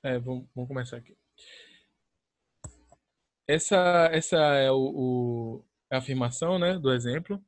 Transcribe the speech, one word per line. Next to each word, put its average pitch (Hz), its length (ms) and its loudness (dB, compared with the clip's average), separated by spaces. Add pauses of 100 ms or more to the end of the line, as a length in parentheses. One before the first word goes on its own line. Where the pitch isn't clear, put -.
É, 127 140 -2
vamos, 127 340 -8
vamos 123 140 -10
começar 123 300 -8
aqui. 123 180 -20 (2250)
Essa, 175 640 4
essa 160 260 0
é 143 320 4
o, 135 60 4
o, 123 880 -2 (240)
a 131 100 -2
afirmação, 131 600 -2
né, 180 180 0
do 139 140 0
exemplo. 135 560 -4